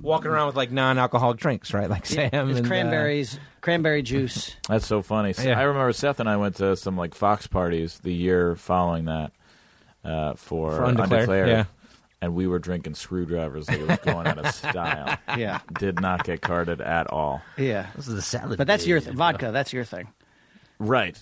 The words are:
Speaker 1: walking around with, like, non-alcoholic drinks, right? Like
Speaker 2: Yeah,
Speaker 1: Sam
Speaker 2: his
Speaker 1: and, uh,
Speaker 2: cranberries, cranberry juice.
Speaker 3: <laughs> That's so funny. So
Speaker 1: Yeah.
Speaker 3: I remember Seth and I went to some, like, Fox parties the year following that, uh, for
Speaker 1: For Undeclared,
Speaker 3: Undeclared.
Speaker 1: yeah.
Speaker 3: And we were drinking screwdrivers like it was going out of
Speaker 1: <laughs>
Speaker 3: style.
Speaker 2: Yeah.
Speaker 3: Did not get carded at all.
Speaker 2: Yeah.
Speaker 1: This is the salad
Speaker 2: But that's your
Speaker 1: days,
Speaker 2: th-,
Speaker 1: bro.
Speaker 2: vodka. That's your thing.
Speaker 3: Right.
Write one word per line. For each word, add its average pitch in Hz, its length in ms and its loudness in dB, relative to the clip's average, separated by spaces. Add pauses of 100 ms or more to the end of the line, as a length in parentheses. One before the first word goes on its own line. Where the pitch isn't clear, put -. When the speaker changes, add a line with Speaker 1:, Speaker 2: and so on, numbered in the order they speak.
Speaker 1:
walking 156 300 0
around 151 160 2
with, 135 100 -4
like, 127 140 0
non-alcoholic 127 680 2
drinks, - 360 -2
right? 101 160 0
Like 95 200 -2
Speaker 2:
Yeah, 151 200 0
Speaker 1:
Sam 135 180 0
Speaker 2:
his 131 100 0
Speaker 1:
and, 120 80 2
uh, - 40 0
Speaker 2:
cranberries, 147 680 0 (220)
cranberry 160 420 2
juice. 127 600 -2
Speaker 3:
<laughs> - 60 -4
That's 107 180 2
so 107 160 2
funny. 104 320 0
So 127 140 -4
Speaker 1:
Yeah. 120 100 4
Speaker 3:
I 131 60 4
remember 135 280 2
Seth 143 280 0
and 113 80 0
I 104 100 4
went 101 180 0
to 98 200 2
some, 95 200 -4
like, 87 180 -4
Fox 104 320 2
parties 85 560 0
the 90 120 -2
year 87 420 4
following 85 500 0
that, 80 260 -4 (720)
uh, 78 300 -4
for 80 380 -4
Speaker 1:
For 78 120 0
Undeclared, 123 280 2
Speaker 3:
Undeclared. 98 360 4
Speaker 1:
yeah. 110 160 4 (560)
Speaker 3:
And 85 160 -2
we 92 100 0
were 90 140 0
drinking 85 340 -6
screwdrivers 80 720 -4
like 117 120 -2
it 78 80 -2
was 175 100 2
going - 300 -2
out 151 100 -2
of 147 80 -4
Speaker 1:
<laughs> 139 80 0
Speaker 3:
style. 151 600 -4 (200)
Speaker 2:
Yeah. 107 220 -2 (200)
Speaker 3:
Did 92 220 0
not 92 240 0
get 85 160 -4
carded 85 400 0
at 82 300 0
all. 73 320 -2 (140)
Speaker 2:
Yeah. 110 300 -2 (100)
Speaker 1:
This 139 120 -12
is 113 60 -6
the 95 80 -4
salad - 360 -4
Speaker 2:
But 135 100 0
that's 208 180 2
your 170 140 4
Speaker 1:
days, 131 60 -4
Speaker 2:
th-, 123 100 -8
Speaker 1:
bro. 156 100 2
Speaker 2:
vodka. 139 260 0
That's 135 200 -2
your 123 120 -4
thing. 90 220 -12 (760)
Speaker 3:
Right. 107 400 2